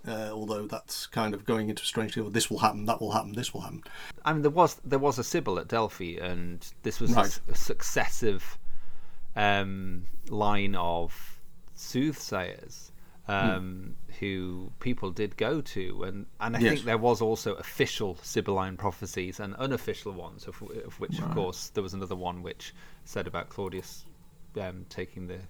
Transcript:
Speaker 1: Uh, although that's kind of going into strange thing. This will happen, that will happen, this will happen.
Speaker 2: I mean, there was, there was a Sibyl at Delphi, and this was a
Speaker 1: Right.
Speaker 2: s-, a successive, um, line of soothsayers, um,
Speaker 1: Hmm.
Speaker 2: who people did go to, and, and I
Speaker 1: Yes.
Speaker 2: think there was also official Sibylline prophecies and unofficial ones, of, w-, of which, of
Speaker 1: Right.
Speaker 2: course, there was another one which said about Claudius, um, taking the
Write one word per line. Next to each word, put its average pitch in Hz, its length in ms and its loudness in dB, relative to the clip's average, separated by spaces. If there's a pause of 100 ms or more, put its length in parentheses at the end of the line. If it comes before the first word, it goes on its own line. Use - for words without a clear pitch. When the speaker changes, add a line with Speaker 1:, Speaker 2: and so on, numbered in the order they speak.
Speaker 1:
Uh, 110 240 -6
although 107 360 -4
that's - 400 -8
kind 107 260 -2
of 98 100 -8
going 113 240 0
into 104 160 -6
strange 110 300 -2
thing. 107 180 -4
This 113 180 2
will 107 100 -2
happen, 101 260 2
that 110 160 0
will 101 100 -4
happen, 107 220 -2
this 120 200 -6
will 104 80 -8
happen. 104 220 -12 (400)
Speaker 2:
I 151 80 2
mean, 156 100 2
there 147 100 6
was, 165 340 6
there 131 140 2
was 135 200 2
a 117 40 -2
Sibyl 113 360 0
at - 80 -6
Delphi, 101 540 -2
and 90 440 -2 (180)
this 117 180 0
was 120 100 8
a 120 40 8
Speaker 1:
Right. - 100 8
Speaker 2:
s-, - 240 2
a - 60 10
successive, - 1000 6 (800)
um, 98 680 2 (240)
line 101 460 6
of 87 680 2 (340)
soothsayers, - 1160 -4 (360)
um, 95 680 0 (120)
Speaker 1:
Hmm. - 120 -4
Speaker 2:
who 92 600 -4
people 120 320 -2
did 104 240 -4
go 139 260 0
to, 95 420 -2
and, 98 220 -6 (140)
and 117 160 -2
I 120 40 0
Speaker 1:
Yes. 113 160 6
Speaker 2:
think 117 100 -6
there 113 120 2
was 113 240 4
also 110 340 0
official - 680 -2
Sibylline 95 540 -2
prophecies 92 640 -6
and 98 140 -10
unofficial 117 580 -4
ones, 87 340 -12
of, 98 120 -14
w-, - 220 -12
of - 200 -14
which, - 180 -6
of 104 60 -4
Speaker 1:
Right. - 80 -2
Speaker 2:
course, 92 360 -4
there 104 140 -4
was 90 100 -6
another 95 220 -6
one 90 280 -6
which - 300 -12 (300)
said - 240 -6
about 85 220 -6
Claudius, 92 560 -10 (560)
um, 92 280 -10
taking 92 380 -10
the 90 120 -10 (100)